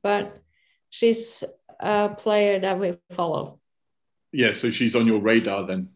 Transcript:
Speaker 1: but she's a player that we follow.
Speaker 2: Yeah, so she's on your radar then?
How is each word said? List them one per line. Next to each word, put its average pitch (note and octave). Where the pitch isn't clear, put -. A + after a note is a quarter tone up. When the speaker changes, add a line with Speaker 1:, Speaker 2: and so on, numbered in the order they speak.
Speaker 1:
but G3+
she's -
a G#3
player G#3
that F#3+
we F3+
follow. E3+
Speaker 2:
Yeah, A#2+
so A#2
she's A#2
on A#2
your A2
radar G#2
then? F#2